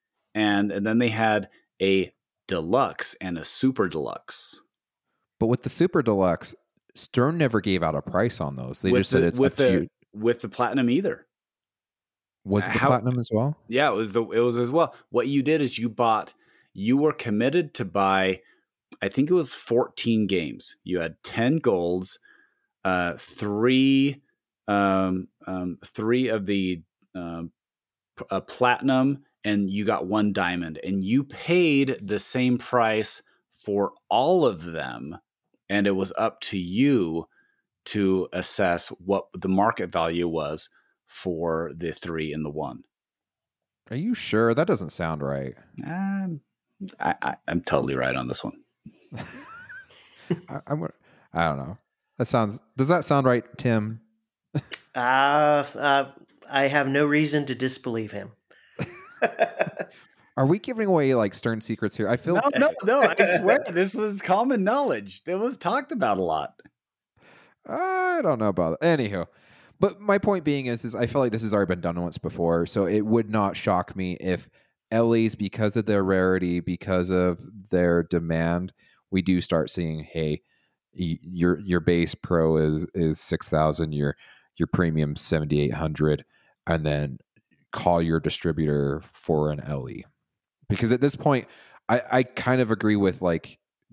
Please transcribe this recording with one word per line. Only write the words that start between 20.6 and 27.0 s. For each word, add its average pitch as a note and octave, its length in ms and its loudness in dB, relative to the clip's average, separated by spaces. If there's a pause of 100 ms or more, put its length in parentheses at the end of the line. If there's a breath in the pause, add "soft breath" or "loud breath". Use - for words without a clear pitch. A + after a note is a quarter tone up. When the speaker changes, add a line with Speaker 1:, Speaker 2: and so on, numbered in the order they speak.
Speaker 1:
You F2+ 160 -4
had E2 240 -6
ten B2 340 0
golds, F#2 600 0 (640 soft breath)
uh, F2+ 300 0
three, C3 1080 0 (460)
um, F#2+ 640 0 (180)
um, F2+ 380 -6
three A#2+ 420 -2
of G#2+ 200 -4
the, F#2 340 -2 (340)